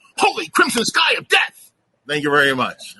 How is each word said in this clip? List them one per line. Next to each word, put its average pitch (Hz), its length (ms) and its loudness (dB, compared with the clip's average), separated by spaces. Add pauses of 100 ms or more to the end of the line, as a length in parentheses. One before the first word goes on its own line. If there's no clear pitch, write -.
(180)
Holy 392 300 0
crimson - 360 0
sky 320 340 0
of - 100 -14
death! - 440 -2 (360)
Thank 147 160 -4
you 147 60 -2
very 143 240 4
much. 123 460 -6